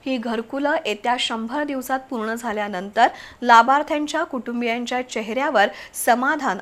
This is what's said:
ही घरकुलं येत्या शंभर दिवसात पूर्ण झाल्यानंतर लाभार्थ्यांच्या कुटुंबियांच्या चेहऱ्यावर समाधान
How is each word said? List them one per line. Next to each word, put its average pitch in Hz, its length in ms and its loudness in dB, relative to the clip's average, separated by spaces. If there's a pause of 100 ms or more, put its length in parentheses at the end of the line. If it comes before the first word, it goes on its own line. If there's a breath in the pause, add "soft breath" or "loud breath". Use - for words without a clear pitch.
ही 262 120 -2
घरकुलं 247 580 -2 (100)
येत्या 240 340 -2
शंभर 240 440 -4
दिवसात 262 360 -4 (100)
पूर्ण 226 260 -4
झाल्यानंतर 208 720 0 (340 loud breath)
लाभार्थ्यांच्या 294 840 4
कुटुंबियांच्या 240 840 -4
चेहऱ्यावर 233 560 0 (400 loud breath)
समाधान 262 560 2